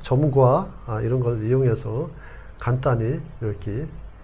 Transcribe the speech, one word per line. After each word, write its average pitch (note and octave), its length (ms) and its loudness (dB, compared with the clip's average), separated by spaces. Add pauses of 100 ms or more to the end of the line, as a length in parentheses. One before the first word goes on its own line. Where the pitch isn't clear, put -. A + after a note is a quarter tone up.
점과, C#3+ 680 4 (160)
아, A2 160 -4
이런 A#2+ 180 2
걸 A#2 240 0
이용해서 A#2+ 640 2 (500)
간단히 B2 600 0 (200)
이렇게 G#2+ 460 -6 (380)